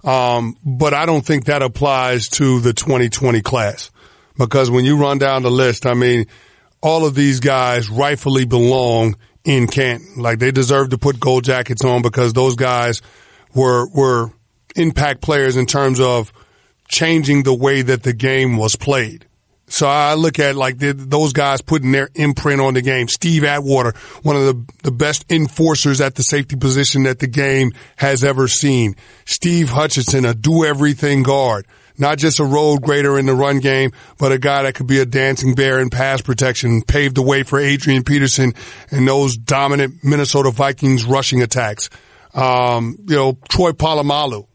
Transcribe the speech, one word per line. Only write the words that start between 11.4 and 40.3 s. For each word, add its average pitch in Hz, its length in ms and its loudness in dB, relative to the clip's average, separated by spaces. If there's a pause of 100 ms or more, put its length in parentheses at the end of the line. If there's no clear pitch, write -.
jackets 127 400 -2
on 123 160 2
because 120 320 0
those 127 240 0
guys 120 440 -2 (540)
were, 123 320 2
were 123 420 0 (460)
impact 147 460 -2
players 139 340 0
in 127 100 0
terms 131 360 0
of 123 320 0 (560)
changing 151 540 0
the 131 120 2
way 135 260 0
that 123 220 -2
the 127 80 0
game 127 460 0
was 107 180 -2
played. 127 500 -4 (420)
So - 200 -2
I 147 280 2
look 160 220 0
at, 139 200 0
like, 131 220 -4
the, 143 120 0
those 139 400 -2
guys 139 300 -2
putting 135 320 0
their 139 200 0
imprint 143 460 0
on 135 140 0
the 127 80 0
game. 127 260 -2
Steve 160 380 0
Atwater, 135 480 0 (300)
one 151 120 0
of 139 80 2
the, 123 300 -2 (100)
the 143 80 -2
best 147 400 -2
enforcers 151 680 0
at 135 140 0
the 127 80 -4
safety 143 340 -4
position 135 460 0
that 127 160 -2
the 139 80 -4
game 135 440 0 (240)
has 139 300 0
ever 131 240 0
seen. 123 480 0 (280)
Steve 170 440 0
Hutchinson, 135 560 0
a 117 80 0
do-everything 147 920 0
guard. 127 420 0 (320)
Not 143 200 0
just 151 240 0
a - 20 2
road 147 380 2
grader 139 360 0
in 135 80 0
the 135 80 2
run 139 280 0
game, 135 320 0 (240)
but 135 160 2
a 135 40 0
guy 139 260 0
that 135 120 -2
could 131 100 -8
be 135 140 2
a 131 60 2
dancing 131 500 0
bear 135 240 2
in 131 100 0
pass 131 320 -2
protection, 120 600 0
paved 139 340 0
the 135 60 2
way 139 220 2
for 139 140 -2
Adrian 139 460 0
Peterson 135 480 2 (400)
and 131 160 2
those 135 300 2
dominant 139 640 -2
Minnesota 139 480 2